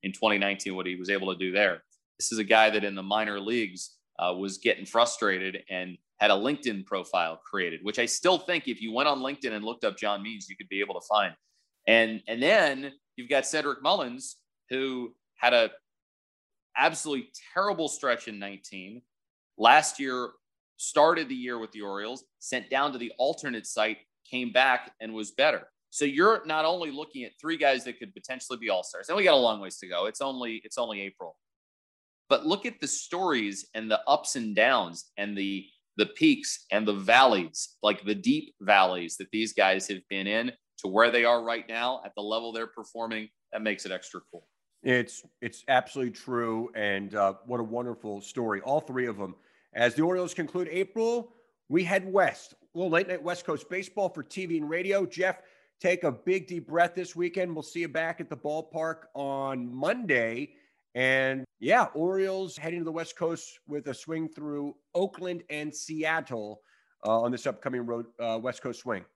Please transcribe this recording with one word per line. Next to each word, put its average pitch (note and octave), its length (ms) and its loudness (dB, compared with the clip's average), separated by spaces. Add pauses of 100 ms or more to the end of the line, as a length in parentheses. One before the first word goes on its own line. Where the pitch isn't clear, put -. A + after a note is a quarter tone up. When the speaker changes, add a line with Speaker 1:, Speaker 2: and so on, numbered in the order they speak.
Speaker 1:
in F#2+ 100 -4
twenty G#2 240 2
nineteen, G2 380 -2
what F#2 100 -6
he F2+ 120 -4
was F2+ 140 -4
able F#2+ 220 0
to F2 60 -4
do F#2 140 -2
there. F#2+ 320 2 (340)
This - 140 -4
is A2+ 60 -4
a A2 60 0
guy A2 260 8
that G#2+ 140 0
in G2 120 -4
the F#2+ 80 -8
minor G#2 360 -2
leagues, G2+ 560 -4 (220)
uh, F2+ 160 0
was F#2+ 240 -6
getting G2+ 260 0
frustrated F#2+ 840 0
and F2+ 260 -6 (220)
had G#2 120 6
a G2+ 40 8
LinkedIn G#2+ 520 -2
profile F2 640 -2
created, E2+ 340 -4
which G#2 160 -4
I A#2+ 80 2
still F3 320 2
think F3 280 -4
if A#2 140 -6
you A2 120 -6
went C3+ 160 2
on C#3 120 2
LinkedIn C3+ 320 -4
and G#2+ 120 -6
looked A#2 200 -6
up G2+ 120 0
John G#2 260 -2
Means, G#2+ 260 -12
you F#2+ 80 -16
could F#2+ 120 -18
be G2 120 -4
able G2 140 -2
to F2 140 -10
find. G2+ 260 2 (520)
And, A2+ 420 6
and A#2 140 -4
then C#3+ 500 2 (240)
you've B2 120 -14
got C3+ 180 2
Cedric C#3+ 360 -2
Mullins, C3+ 540 -2 (340)
who C3 440 -4 (220)
had A#2+ 160 4
a A#2 180 6 (1040)
absolutely D3 540 0 (220)
terrible F3+ 360 0
stretch - 400 -2
in G#2+ 100 -12
nineteen, G2 640 -12 (560)
last C3+ 420 8
year B2+ 300 -4 (460)
started D#3 520 4
the C3 60 -6
year B2 240 -6
with A2 140 -10
the G#2+ 80 -14
Orioles, G#2 440 -8 (140)
sent - 320 -6
down C#3 220 2
to B2+ 60 -8
the A#2+ 200 -8
alternate B2+ 480 -2
site, A2 320 0 (300)
came B2 240 -6
back B2+ 480 4
and A2 140 -8
was G#2+ 180 -6
better. C3+ 360 2 (220)
So - 140 -2
you're E3+ 420 4
not D#3 180 0
only E3 260 -2
looking C#3 320 -12
at A2+ 180 -12
three D#3+ 160 -4
guys C3+ 280 4
that B2 160 -12
could G2+ 120 -14
potentially B2+ 460 -10
be A2+ 120 -4
all-stars, F#2 380 -4
and E3+ 80 0
we G#3 60 2
got F3 120 8
a - 20 10
long A#2 240 4
ways F#2+ 180 -12
to - 80 -16
go. F2+ 200 -2
It's - 140 -6
only, B2 440 -6
it's A2 140 -12
only A2 240 -4
April. F#2 340 -12 (920)
But C#3 160 4
look G3 220 2
at A#3 140 -8
the C#3+ 80 -6
stories B2 840 -2
and A2 140 -6
the G#2+ 200 2
ups D3 260 2
and A2 220 -4
downs G#2+ 600 2
and G2+ 220 -6
the, G2 280 -4 (300)
the G#2 100 4
peaks - 640 2
and G#2+ 160 2
the G#2 60 0
valleys, G2+ 880 4
like - 200 2
the G#2 120 -2
deep - 440 0
valleys F#2 580 4
that F#2+ 120 -12
these A2 220 -2
guys F#2+ 340 4
have F#2+ 140 -6 (100)
been F#2+ 160 -4
in A2+ 240 0 (280)
to G2+ 100 -6
where A2+ 240 6
they A#2+ 120 6
are A#2 200 4
right A#2 240 -4
now A#2+ 360 -2
at G2+ 120 -12
the G#2 60 -8
level A2+ 300 -2
they're A2+ 140 -6
performing. A2+ 640 -8 (240)
That G#2+ 100 -6
makes G#2 240 -2
it F#2 60 -6
extra F2+ 280 -10 (120)
cool. E2+ 160 -20 (340)
Speaker 2:
It's, B2 400 0 (180)
it's - 280 -10
absolutely B2+ 440 0
true. A#2 640 -4
And, G2+ 400 -2
uh, G2 200 2 (120)
what B2 140 -4
a - 20 -4
wonderful A2 580 -8
story. G#2 420 -2
All C#3+ 180 0
three B2+ 260 -4
of A2 100 -6
them. G2 200 -10 (360)
As A#2+ 220 2
the D3 80 2
Orioles F3+ 320 0
conclude F3+ 360 -4
April, A3+ 600 -2 (360)
we E3+ 160 2
head F#3+ 280 0
west. F#3 400 2
A - 260 -16
little F3+ 120 0
late F3 180 2
night F3+ 140 -6
West F3 240 -6
Coast D3+ 240 -4
baseball F#3+ 380 -4
for D#3+ 140 -8
T - 220 -8
V E3 140 -2
and D3+ 100 -4
radio. F#3 380 0
Jeff, F3+ 340 -2 (400)
take F3+ 240 2
a D3 80 2
big F#3 340 -2
deep E3+ 200 -8
breath E3+ 280 2
this F3 220 -8
weekend. F3 380 -2
We'll D#3 80 -6
see E3+ 180 -10
you E3 80 -4
back E3 320 -4
at D#3 80 -10
the D3+ 80 -8
ballpark D#3+ 680 -6 (100)
on C3+ 600 -4
Monday. C#3 800 0 (420)
And C3 500 2 (160)
yeah, G3 340 4
Orioles F#3+ 640 -2
heading E3 240 -8
to E3 40 -4
the D#3+ 80 -6
West E3 240 -8
Coast E3 500 -4
with C#3+ 220 -8
a C3 60 -4
swing D#3+ 340 -6
through D3 480 -8 (180)
Oakland F3+ 540 -4
and D3+ 260 -6
Seattle, D3+ 840 -4 (460)
uh, A2+ 160 4
on A#2+ 100 0
this B2 140 -4
upcoming B2+ 400 -4
road, A#2 180 -4 (160)
uh, A2+ 200 -2
West A2 220 -6
Coast B2 180 -8
swing. G2+ 240 -6 (120)